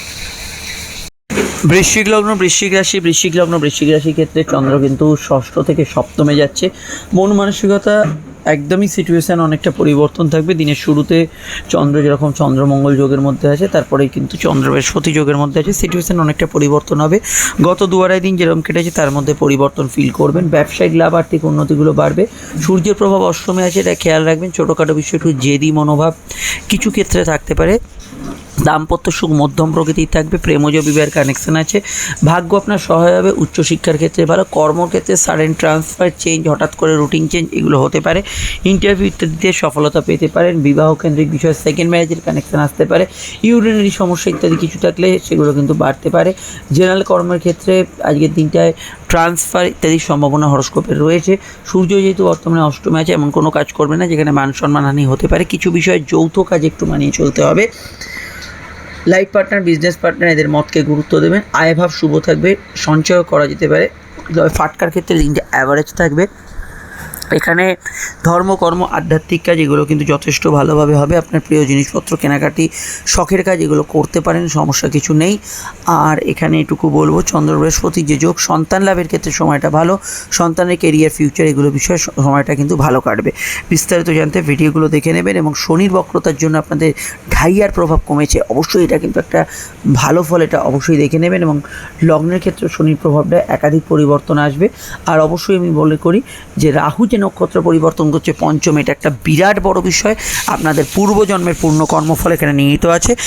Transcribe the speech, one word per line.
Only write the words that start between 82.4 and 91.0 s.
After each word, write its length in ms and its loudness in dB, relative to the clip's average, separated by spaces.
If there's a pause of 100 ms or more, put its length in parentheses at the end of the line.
কিন্তু 220 0
ভালো 240 2
কাটবে। 300 -2 (400)
বিস্তারিত 400 0
জানতে 320 0
ভিডিওগুলো 460 2
দেখে 240 0
নেবেন। 240 0
এবং 180 0
শনির 360 0
বক্রতার 460 -2
জন্য 220 0
আপনাদের 340 0 (380)
ঢাইয়ার 420 2
প্রভাব 340 2
কমেছে, 340 0
অবশ্যই 440 0
এটা 140 2
কিন্তু 220 -2
একটা 240 -2 (500)
ভালো 280 2
ফল, 200 0
এটা 180 0
অবশ্যই 360 0
দেখে 220 2